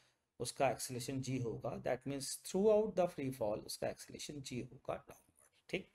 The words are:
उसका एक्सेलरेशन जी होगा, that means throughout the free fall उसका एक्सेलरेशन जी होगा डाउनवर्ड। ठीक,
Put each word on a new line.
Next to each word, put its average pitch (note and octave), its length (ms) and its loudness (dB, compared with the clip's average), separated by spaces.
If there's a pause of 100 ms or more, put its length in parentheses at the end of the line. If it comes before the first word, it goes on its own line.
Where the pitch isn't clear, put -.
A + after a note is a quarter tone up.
(400)
उसका B2+ 320 2
एक्सेलरेशन C3 500 -4
जी C3 180 -2
होगा, A#2 320 -4 (120)
that C3 240 0
means C3+ 240 -4 (120)
throughout G#3 520 6
the F3 140 6
free C3+ 240 -2
fall A2 320 0
उसका - 240 -4
एक्सेलरेशन - 520 -10
जी B2+ 200 -4
होगा - 340 -6
डाउनवर्ड। - 760 -18
ठीक, F#3 260 -4